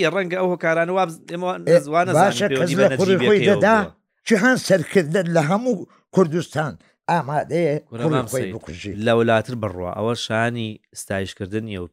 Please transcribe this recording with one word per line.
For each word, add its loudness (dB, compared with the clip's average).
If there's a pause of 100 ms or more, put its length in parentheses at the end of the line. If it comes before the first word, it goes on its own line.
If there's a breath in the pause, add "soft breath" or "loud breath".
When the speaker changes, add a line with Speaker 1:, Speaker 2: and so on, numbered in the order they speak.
(160)
Speaker 1:
ڕەنگە -2
ئەو 2
هۆکارانە 0
وابز-، -2 (100)
ئێمە -6 (180)
Speaker 2:
ئێ، 6
Speaker 1:
نەز-، -10
وا 2
نەزانین 4
Speaker 2:
باشە، -2
Speaker 1:
پەیوەندی 0
Speaker 2:
کەس 2
Speaker 1:
بە 6
Speaker 2:
لە -2
کوڕی 4
Speaker 1:
نەجیبەکەیەوە 2
Speaker 2:
خۆی 4
دەدا. 4
Speaker 1:
بووە. -4 (360)
Speaker 2:
چ 0 (140)
هەن 4 (100)
سەرکردن 2 (100)
لە 4
هەموو -2 (280 soft breath)
کوردستان 0 (360 soft breath)
ئامادەیە -2 (140)
Speaker 1:
کوڕە -10
Speaker 2:
کوڕی 0
Speaker 1:
مام 0
Speaker 2:
خۆی -4
Speaker 1:
سەید، -8
Speaker 2:
بکوژی. -12 (120)
Speaker 1:
لە 4
وڵاتر 2
بڕوا. -6
ئەوە -2 (120)
شانی -4 (320)
ستایشکردن -6
نیە -8
و -12